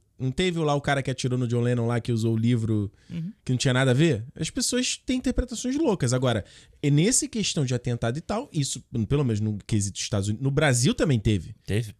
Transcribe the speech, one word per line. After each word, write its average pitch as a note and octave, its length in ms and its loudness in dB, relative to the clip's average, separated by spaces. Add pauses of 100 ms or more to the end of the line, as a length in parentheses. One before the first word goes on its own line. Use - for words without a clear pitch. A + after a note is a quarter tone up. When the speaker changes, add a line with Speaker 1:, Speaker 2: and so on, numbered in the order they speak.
(180)
Speaker 1:
não C3 120 -2
teve F3+ 300 0
lá D3+ 120 2
o C#3+ 80 2
cara C#3 220 0
que C3+ 80 -4
atirou B2+ 260 -2
no B2 120 -2
John A#2+ 140 0
Lennon A#2+ 260 0
lá, A#2 120 0
que A#2+ 120 -4
usou A2+ 220 0
o - 20 0
livro A2 560 0 (180)
Speaker 2:
Uhum. E3+ 220 -8 (120)
Speaker 1:
que - 80 -6
não B2+ 60 0
tinha B2+ 160 2
nada C3 160 4
a A#2+ 40 6
ver? C3 300 2 (140)
As D#3 120 -4
pessoas B3 540 -2
têm B3+ 140 -2
interpretações B3 580 -4
loucas. G3+ 360 0
Agora, B2+ 320 0 (360)
e C#3+ 120 2
nesse G#3 360 2
questão F#3 360 -2
de B2 100 -2
atentado A#2+ 440 -2
e - 20 -10
tal, A3 320 -6
isso, C#3 280 -4 (280)
pelo C#3+ 160 2
menos A2 160 0
no G#2+ 260 -2
quesito G2+ 280 0
dos - 80 -8
Estados G2+ 260 -2
Unidos, A2 160 -4
no C#3 80 2
Brasil C#3+ 420 4
também D#3 240 2
teve. G#2+ 380 0 (100)
Speaker 2:
Teve, G#2+ 340 -2